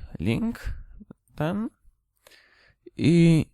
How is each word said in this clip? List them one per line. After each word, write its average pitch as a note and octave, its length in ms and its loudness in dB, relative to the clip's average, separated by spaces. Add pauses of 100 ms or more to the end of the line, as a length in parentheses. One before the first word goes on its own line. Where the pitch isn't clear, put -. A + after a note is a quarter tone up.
(200)
link, A3 540 -4 (600)
ten, G3+ 340 -6 (1300)
i E3 560 4